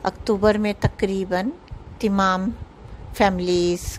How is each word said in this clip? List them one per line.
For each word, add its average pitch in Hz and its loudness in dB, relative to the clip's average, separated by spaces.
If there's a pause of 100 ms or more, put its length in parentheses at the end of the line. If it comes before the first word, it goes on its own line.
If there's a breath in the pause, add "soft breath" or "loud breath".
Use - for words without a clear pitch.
अक्टूबर 208 2
में 208 0 (100)
तकरीबन 190 0 (480)
तमाम 196 2 (600)
फैमिलीज, 180 2 (180)